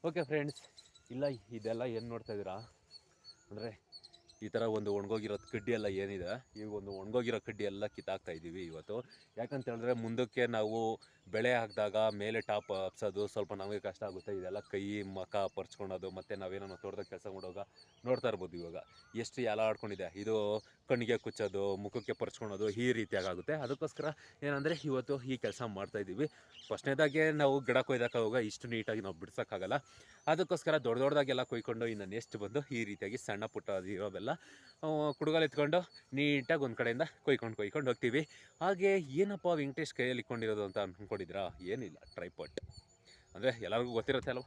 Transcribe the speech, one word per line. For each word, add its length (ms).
ಓಕೆ 200
ಫ್ರೆಂಡ್ಸ್, 320
ಇಲ್ಲ 80
ಇದೆಲ್ಲ 260
ಏನು 160
ನೋಡ್ತಾ 240
ಇದ್ದೀರಾ? 180
ಅಂದ್ರೆ 200
ಈ 80
ಥರ 100
ಒಂದು 120
ಒಣಗೋಗಿರೋದು 520
ಕಡ್ಡಿ 280
ಎಲ್ಲ 100
ಏನಿದೆ, 260
ಈ 40
ಒಂದು 240
ಒಣಗೋಗಿರೋ 480
ಕಡ್ಡಿ 220
ಎಲ್ಲ 160
ಕಿತ್ತಾಕ್ತಾ 400
ಇದ್ದೀವಿ 340
ಇವತ್ತು. 260
ಯಾಕಂತ 300
ಹೇಳಿದ್ರೆ 240
ಮುಂದಕ್ಕೆ 400
ನಾವು 220
ಬೆಳೆ 260
ಹಾಕಿದಾಗ 380
ಮೇಲೆ 200
ಟಾಪ್ 220
ಹಬ್ಸೋದು 500
ಸ್ವಲ್ಪ 280
ನಮಗೆ 240
ಕಷ್ಟ 220
ಆಗುತ್ತೆ. 320
ಇದೆಲ್ಲ 200
ಕೈ, 80
ಮಕ 200
ಪರ್ಚ್ಕೊಳೋದು, 520
ಮತ್ತು 240
ನಾವೇನೋ 420
ತೋಟದಾಗ 300
ಕೆಲಸ 120
ಮಾಡುವಾಗ 260
ನೋಡ್ತಾ 240
ಇರ್ಬೋದು 280
ಇವಾಗ 180
ಎಷ್ಟು 180
ಎಲ್ಲ 180
ಆಡ್ಕೊಂಡಿದೆ. 380
ಇದು 140
ಕಣ್ಣಿಗೆ 340
ಕುಚ್ಚೋದು, 400
ಮುಖಕ್ಕೆ 340
ಪರ್ಚ್ಕೊಳೋದು, 480
ಈ 20
ರೀತಿಯಾಗಿ 320
ಆಗುತ್ತೆ. 240
ಅದಕ್ಕೋಸ್ಕರ 400
ಏನಂದರೆ 280
ಇವತ್ತು 280
ಈ 140
ಕೆಲಸ 160
ಮಾಡ್ತಾಯಿದ್ದೀವಿ. 500
ಫಸ್ಟ್ನೇದಾಗೆ 580
ನಾವು 140
ಗಿಡ 100
ಕೊಯ್ದಾಕ 260
ಹೋಗ 120
ಇಷ್ಟು 220
ನೀಟಾಗಿ 340
ನಾವು 160
ಬಿಡ್ಸೋಕ್ಕಾಗಲ್ಲ. 540
ಅದಕ್ಕೋಸ್ಕರ 420
ದೊಡ್ಡ 200
ದೊಡ್ಡದಾಗೆಲ್ಲ 380
ಕೊಯ್ಕೊಂಡು 400
ಇನ್ನು 200
ನೆಕ್ಸ್ಟ್ 300
ಬಂದು 180
ಈ 140
ರೀತಿಯಾಗಿ 340
ಸಣ್ಣ 200
ಪುಟ್ಟ 140
ಇರೋವೆಲ್ಲ, 340
ಆ, 20
ಕುಡುಗಲ್ 300
ಎತ್ಕೊಂಡು 320
ನೀಟಾಗಿ 500
ಒಂದು 120
ಕಡೆಯಿಂದ 240
ಕೊಯ್ಕೊಂಡು 340
ಕೊಯ್ಕೊಂಡು 300
ಹೋಗ್ತೀವಿ. 320
ಹಾಗೆ 300
ಏನಪ್ಪ 260
ವೆಂಕಟೇಶ್ 360
ಕೈಯಲ್ಲಿ 260
ಇಟ್ಕೊಂಡಿರೋದು 440
ಅಂತ 180
ಅನ್ಕೊಂಡಿದ್ದೀರಾ? 580
ಏನಿಲ್ಲ, 240
ಟ್ರೈಪಾಡ್. 440
ಅಂದರೆ 160
ಎಲ್ಲರಿಗೂ 300
ಗೊತ್ತಿರುತ್ತೆ 380
ಅಲ್ವ 140